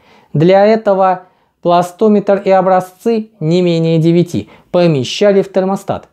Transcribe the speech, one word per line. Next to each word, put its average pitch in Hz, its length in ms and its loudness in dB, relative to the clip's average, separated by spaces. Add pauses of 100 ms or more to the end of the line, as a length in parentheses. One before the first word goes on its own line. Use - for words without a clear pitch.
(340)
Для 185 320 2
этого 196 580 0 (380)
пластометр 196 840 0
и 190 80 -2
образцы 190 880 -2
не 170 220 0
менее 165 380 0
девяти 170 500 0 (220)
помещали 175 720 0
в 185 100 -8
термостат, 190 600 -6